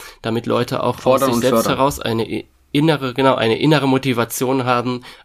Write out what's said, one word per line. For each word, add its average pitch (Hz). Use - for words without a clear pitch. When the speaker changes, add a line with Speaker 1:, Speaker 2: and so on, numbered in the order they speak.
Speaker 1:
damit 117
Leute 120
auch 120
Speaker 2:
Fordern 131
Speaker 1:
aus 120
sich -
Speaker 2:
und 117
Speaker 1:
selbst 123
Speaker 2:
fördern. 127
Speaker 1:
heraus 139
eine 113
i-, -
innere, 143
genau, 135
eine 113
innere 139
Motivation 131
haben, 123